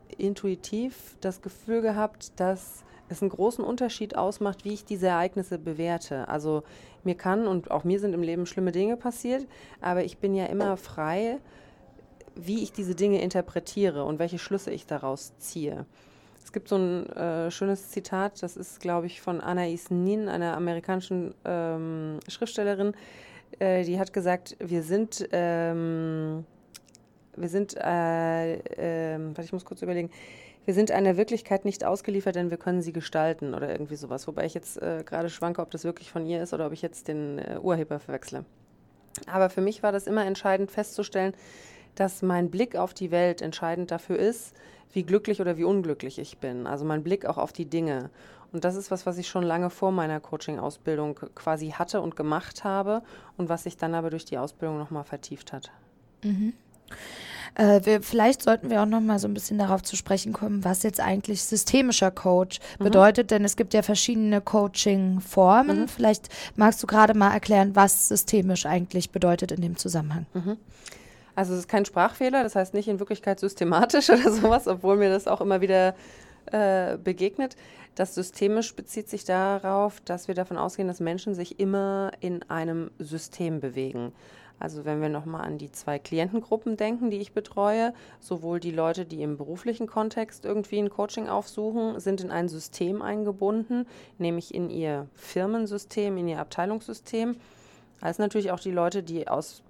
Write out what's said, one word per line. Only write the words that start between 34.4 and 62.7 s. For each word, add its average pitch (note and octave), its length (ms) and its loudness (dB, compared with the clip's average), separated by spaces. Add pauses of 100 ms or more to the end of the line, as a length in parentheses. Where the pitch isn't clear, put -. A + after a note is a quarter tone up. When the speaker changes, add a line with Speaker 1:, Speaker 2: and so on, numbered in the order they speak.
Speaker 1:
ich D#3+ 80 -6
jetzt, - 280 -10
äh, D#3+ 240 -4
gerade E3+ 240 -4
schwanke, E3+ 320 -6
ob D#3+ 100 -8
das E3 140 -10
wirklich E3+ 260 -8
von E3 140 -6
ihr E3+ 180 -4
ist F3 100 -8
oder D#3 140 -4
ob D3 60 -6
ich D#3+ 80 -12
jetzt - 260 -10
den, D3 320 -6
äh, - 220 -8
Urheber D#3 380 -2
verwechsle. C3+ 440 -10 (880)
Aber F#3 180 4
für F#3 120 -2
mich G#3 220 -2
war G#3 100 2
das G3 140 -4
immer G#3+ 180 0
entscheidend G3 460 0
festzustellen, G3 600 -4 (640)
dass G3 260 -2
mein F3+ 300 2
Blick A#3+ 240 -2
auf F3+ 180 -2
die F3+ 180 -8
Welt F3 300 2
entscheidend E3+ 480 -4
dafür E3+ 300 -4
ist, A3+ 340 -2 (380)
wie F#3 120 -2
glücklich G3+ 360 0
oder F3 180 0
wie E3+ 60 -2
unglücklich E3+ 560 -2
ich - 200 -12
bin. B2 280 -8
Also C#3+ 160 -6
mein D3+ 200 -2
Blick F#3 220 -2
auch - 120 -2
auf - 160 -2
die E3+ 160 -6
Dinge. D3 400 -2 (420)
Und E3+ 140 -6
das F3+ 100 0
ist G3 160 -8
was, F#3 140 -6
was F3 120 -4
ich F3+ 120 -8
schon F3+ 140 -2
lange F3 260 0
vor F#3+ 240 0
meiner D#3 260 -2
Coaching-Ausbildung D3+ 960 -6 (200)
quasi D#3 340 -4
hatte F3+ 320 -4
und E3 160 -6
gemacht D#3 480 -4
habe G3 360 0 (360)
und F3 100 -2
was E3+ 160 -2
sich F3 140 -8
dann E3 180 -2
aber E3 140 0
durch D#3+ 160 -6
die C#3+ 120 -6
Ausbildung D3+ 400 -4
nochmal D3 280 -8
vertieft - 480 -14
hat. - 180 -14 (520)
Speaker 2:
Mhm. G#3 300 0 (1000)
Äh, G3+ 300 10
wir, G#3+ 160 6
vielleicht A#3 420 4
sollten A#3 260 4
wir G#3+ 120 4
auch G#3 40 6
noch A3 140 4
mal A3 180 2
so G3+ 120 0
ein G3+ 40 0
bisschen G#3 240 -4
darauf F#3+ 240 2
zu - 140 -8
sprechen G3 380 0
kommen, G#3 320 -2
was F#3 180 2
jetzt G#3+ 160 0
eigentlich G3 440 0
systemischer A3+ 680 4
Coach F#3 480 4 (200)